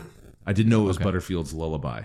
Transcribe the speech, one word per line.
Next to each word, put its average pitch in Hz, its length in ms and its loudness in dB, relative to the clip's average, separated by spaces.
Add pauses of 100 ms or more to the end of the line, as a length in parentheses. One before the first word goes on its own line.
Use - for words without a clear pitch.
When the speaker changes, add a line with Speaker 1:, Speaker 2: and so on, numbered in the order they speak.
(460)
Speaker 1:
I 107 60 0
didn't 107 160 4
know 110 140 6
it 101 60 2
was 90 100 0
Speaker 2:
Okay. 87 60 -2
Speaker 1:
Butterfield's 87 500 -2
Lullaby. 76 500 -6